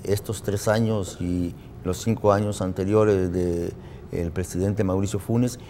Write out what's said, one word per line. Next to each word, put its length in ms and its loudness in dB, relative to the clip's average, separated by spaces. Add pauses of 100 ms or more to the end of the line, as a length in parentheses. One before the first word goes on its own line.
estos 400 -2
tres 240 -2
años 540 0
y 340 0 (300)
los 180 -2
cinco 300 4
años 280 2
anteriores 720 4
de 400 0 (380)
el 220 -2
presidente 500 0
Mauricio 380 0
Funes, 500 0